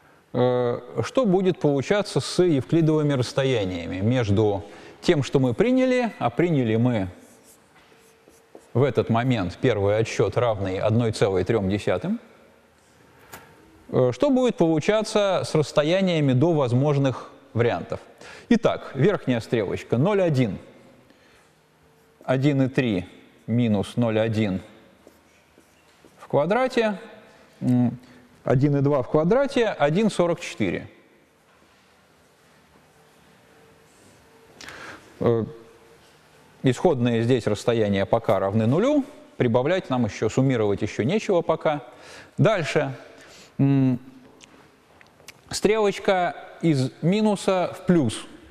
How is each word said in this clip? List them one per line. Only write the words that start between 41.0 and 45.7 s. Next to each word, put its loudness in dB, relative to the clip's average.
нечего 0
пока. -2
Дальше. 2
М, 2
стрелочка 0